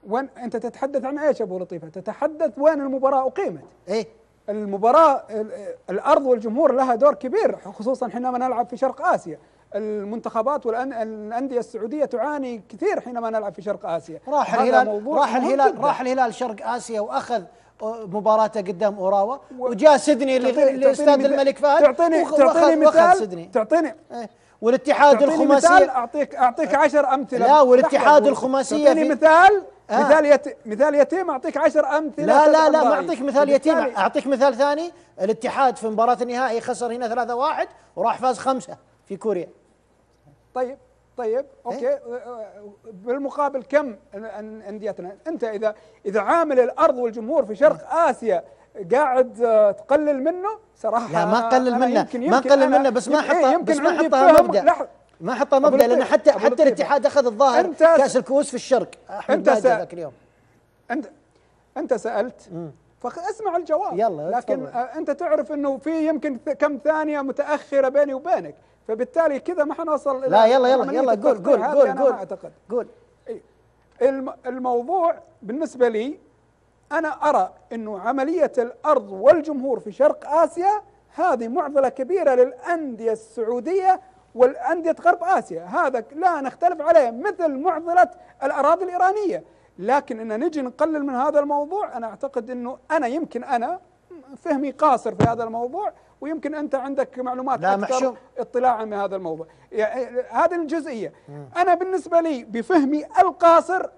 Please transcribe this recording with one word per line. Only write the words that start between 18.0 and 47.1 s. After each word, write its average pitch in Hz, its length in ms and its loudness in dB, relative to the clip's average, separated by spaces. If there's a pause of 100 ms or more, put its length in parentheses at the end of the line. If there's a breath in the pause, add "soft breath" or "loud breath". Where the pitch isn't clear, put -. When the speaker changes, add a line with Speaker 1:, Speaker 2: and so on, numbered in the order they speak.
Speaker 2:
قدام 196 340 -4
أوراوا، 202 400 0
Speaker 1:
و-، 254 320 -10
Speaker 2:
وجاء 254 300 8
سيدني 262 400 2
اللي، 254 140 0
Speaker 1:
تعطيني، 277 180 4
Speaker 2:
اللي 269 160 0
Speaker 1:
تعطيني 269 60 6
Speaker 2:
استاد 285 280 4
Speaker 1:
مثال، 277 140 2
Speaker 2:
الملك 277 240 0
فهد 285 260 4
Speaker 1:
تعطيني، 320 420 4
Speaker 2:
وأخ-، 311 120 -2
Speaker 1:
تعطيني 302 480 6
Speaker 2:
وأخذ، 311 140 6
وأخذ 339 80 8
Speaker 1:
مثال، 370 100 6
Speaker 2:
سيدني. 180 280 -8
Speaker 1:
تعطيني، 254 500 0 (160)
Speaker 2:
إيه. 233 180 -12 (320 soft breath)
والاتحاد 262 580 6
Speaker 1:
تعطيني 285 140 4
Speaker 2:
الخماسية. 311 420 4
Speaker 1:
مثال، 370 140 8
أعطيك، 262 460 -4
أعطيك 254 400 0
عشر 285 380 2
أمثلة. 247 340 0
Speaker 2:
لا، 294 140 8
والاتحاد 269 600 6
Speaker 1:
لحظة، 269 80 4
Speaker 2:
الخماسية 269 560 0
Speaker 1:
تعطيني 311 200 6
Speaker 2:
في 311 60 0
Speaker 1:
مثال، 330 520 6 (260)
Speaker 2:
آه. 214 100 0
Speaker 1:
مثال 294 260 4
يت-، 285 400 2
مثال 254 300 0
يتيم، 330 340 0
أعطيك 269 280 -6
عشر 294 400 0
أمثلة 311 280 -6
Speaker 2:
لا، 277 200 6
لا، 311 240 6
لا، 311 100 2
Speaker 1:
تتبعي. 302 40 2
Speaker 2:
ما 247 100 4
أعطيك 302 280 -4
مثال 277 280 0
يتيم، 285 260 2
Speaker 1:
فبالتالي 254 220 -2
Speaker 2:
أعطيك 202 300 -2
مثال 269 280 2
ثاني. 294 360 -2 (300 soft breath)
الاتحاد 220 540 -2
في 220 120 -8
مباراة 226 340 0
النهائي 240 400 -4
خسر 240 320 -6
هنا 247 140 -8
ثلاثة 240 280 -4
واحد 285 320 -4 (280 soft breath)
وراح 208 220 -2
فاز 247 200 -2
خمسة 247 400 -6 (280)
في 196 120 -12
كوريا. 185 300 -6 (1080)
Speaker 1:
طيب، 254 240 -6 (400)
طيب، 247 280 -4 (260)
Speaker 2:
إيه؟ 254 280 -4
Speaker 1:
أوكي. - 0 - (920)
بالمقابل 269 720 -4
كم 277 320 -2 (200)
أن-، 208 100 -14
أن-، 214 420 -16
أنديتنا؟ 196 480 -12 (120)
أنت 311 160 -8
إذا، 214 320 -4 (300 soft breath)
إذا 208 140 -2
عامل 294 400 0
الأرض 254 380 2
والجمهور 240 480 -2